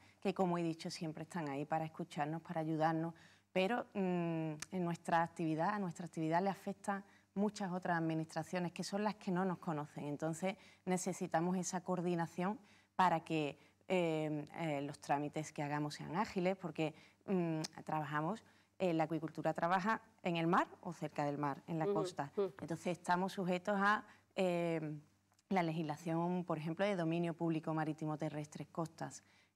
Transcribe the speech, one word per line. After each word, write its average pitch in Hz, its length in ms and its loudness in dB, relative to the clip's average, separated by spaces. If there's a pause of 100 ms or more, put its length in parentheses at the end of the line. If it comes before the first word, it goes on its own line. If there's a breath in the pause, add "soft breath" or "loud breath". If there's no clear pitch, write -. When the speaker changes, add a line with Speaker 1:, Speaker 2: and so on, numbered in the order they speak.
(200 loud breath)
Speaker 1:
que 190 140 0
como 175 240 4
he 170 60 0
dicho 165 280 -2
siempre 160 320 -6
están 156 260 -4
ahí 143 160 -2
para 160 200 0
escucharnos, 165 560 -4
para 165 200 -4
ayudarnos, 160 540 2 (360 loud breath)
pero, 196 440 2
mm, 170 580 2 (180)
en 185 120 0
nuestra 170 400 2
actividad, 165 460 0
a 208 100 -2
nuestra 175 260 -4
actividad 160 380 2
le 196 60 4
afectan 196 540 -4 (300 loud breath)
muchas 202 380 0
otras 180 260 0
administraciones 165 760 -2
que 185 100 -6
son 202 200 -2
las 208 120 0
que - 160 -4
no 180 120 2
nos 180 140 0
conocen. 151 480 -4
Entonces 160 500 -2 (300 loud breath)
necesitamos 180 720 0
esa 180 240 -2
coordinación 180 800 0 (360 loud breath)
para 170 260 6
que, 151 360 0 (300 loud breath)
eh, 156 600 2 (120)
eh, 151 240 0
los 143 160 -6
trámites 147 520 -2
que 156 120 -4
hagamos 147 320 -2
sean 147 200 -8
ágiles, 190 400 0
porque, 160 380 -2 (320 loud breath)
mm, 170 360 0 (220)
trabajamos, 156 600 -2 (340 soft breath)
eh, 180 160 2
la 160 120 4
acuicultura 160 480 -2
trabaja 190 480 2 (220)
en 175 140 2
el 165 100 2
mar 226 200 6 (140)
o 170 120 -6
cerca 151 320 -2
del 143 140 -2
mar, 143 280 -2
en 165 120 -2
la 160 60 2
Speaker 2:
Ujú, 202 100 0
Speaker 1:
costa. 175 420 -2
Speaker 2:
ujú. 196 240 0
Speaker 1:
Entonces 165 360 -4
estamos 180 360 0
sujetos 185 460 0
a, 208 260 4 (280 loud breath)
eh, 170 460 2 (680)
la 196 120 4
legislación, 165 840 0
por 160 120 0
ejemplo, 165 280 -2
de 202 100 2
dominio 170 380 0
público 160 400 0
marítimo 156 440 -2
terrestre, 147 500 -6
costas. - 560 -8 (320 soft breath)